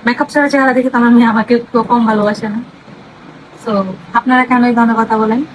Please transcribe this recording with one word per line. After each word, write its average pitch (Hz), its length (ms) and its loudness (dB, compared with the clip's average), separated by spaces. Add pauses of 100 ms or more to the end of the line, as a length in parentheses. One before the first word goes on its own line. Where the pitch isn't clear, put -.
মেকআপ 240 220 -4
ছাড়া 285 200 0
চেহারা 269 240 0
দেখে 254 180 0
তো 254 80 -2
আমার 240 120 2
মেয়ে 240 160 6
আমাকে 226 320 0
কেউ 233 240 -2
কম 233 240 0
ভালোবাসে 214 420 -2
না। 220 140 -6 (1040)
So, 196 180 -2 (300)
আপনারা 254 320 2
কেন 247 180 2
এই 240 100 2
ধরনের 226 220 2
কথা 226 220 -2
বলেন? 220 260 0 (100)